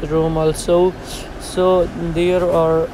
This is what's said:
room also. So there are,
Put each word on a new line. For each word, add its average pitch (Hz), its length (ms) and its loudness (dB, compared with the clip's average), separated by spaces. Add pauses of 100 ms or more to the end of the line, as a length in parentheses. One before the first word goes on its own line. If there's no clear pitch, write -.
room 160 340 0
also. 175 560 2 (480)
So 185 460 2 (280)
there 180 300 2
are, 160 500 2